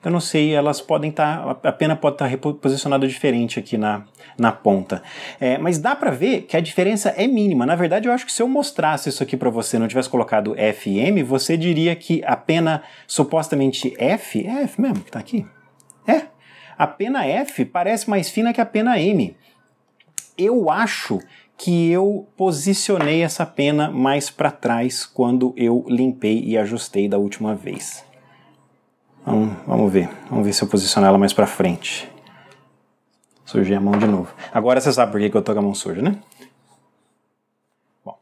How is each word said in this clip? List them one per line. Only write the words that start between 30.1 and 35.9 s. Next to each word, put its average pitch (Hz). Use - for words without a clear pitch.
Vamos 113
ver 101
se -
eu 98
posiciono 98
ela 98
mais 98
pra -
frente. -
Sujei 101
a 98
mão 101
de 107
novo. 95
Agora 123
você 131
sabe 117
por 104
que 104
que -
eu -
tô 107
com 104
a -
mão 101
suja, 95